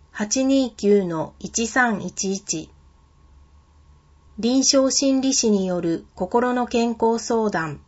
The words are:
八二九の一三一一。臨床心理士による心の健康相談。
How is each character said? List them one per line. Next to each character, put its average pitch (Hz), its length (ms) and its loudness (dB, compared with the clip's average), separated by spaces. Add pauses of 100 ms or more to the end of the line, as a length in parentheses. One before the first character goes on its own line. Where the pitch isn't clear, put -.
(120)
八 220 320 -2
二 269 280 2
九 202 320 4
の 165 340 -6
一 226 280 -4
三 233 360 0
一 190 300 -6
一。 165 380 -8 (1700)
臨 240 200 2
床 262 320 4
心 269 300 2
理 262 120 0
士 233 180 0
に 196 160 2
よ 180 140 -2
る 165 240 -2 (100)
心 240 380 -2
の 247 140 -2
健 233 340 -2
康 233 180 2
相 226 320 -2
談。 160 380 -6